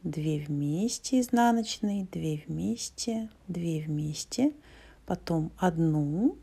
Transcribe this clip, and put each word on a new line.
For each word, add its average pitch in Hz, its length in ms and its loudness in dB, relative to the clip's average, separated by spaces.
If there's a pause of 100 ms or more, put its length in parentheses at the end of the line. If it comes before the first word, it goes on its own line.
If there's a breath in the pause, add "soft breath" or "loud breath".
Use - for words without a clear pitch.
две 156 360 -2
вместе 151 800 -2
изнаночные, 233 840 2
две 160 420 -4
вместе, 220 800 -4 (180)
две 170 340 -2
вместе, 151 720 -2 (520 loud breath)
потом 165 520 -2
одну. 165 840 2